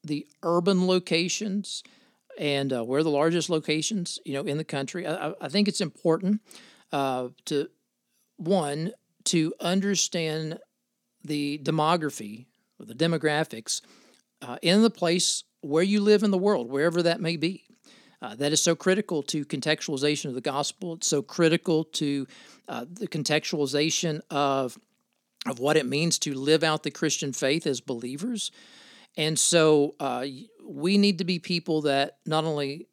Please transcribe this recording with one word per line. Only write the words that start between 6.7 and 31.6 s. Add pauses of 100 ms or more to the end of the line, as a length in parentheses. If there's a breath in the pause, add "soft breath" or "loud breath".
uh, (180)
to, (680)
one, (320)
to
understand (640)
the
demography, (340)
or
the
demographics, (600 soft breath)
uh,
in
the
place (180)
where
you
live
in
the
world,
wherever
that
may
be. (560 soft breath)
Uh,
that
is
so
critical
to
contextualization
of
the
gospel.
It's
so
critical
to, (440 loud breath)
uh,
the
contextualization (100)
of, (680)
of
what
it
means
to
live
out
the
Christian
faith
as
believers. (680 loud breath)
And
so,
uh,
y-, (200)
we
need
to
be
people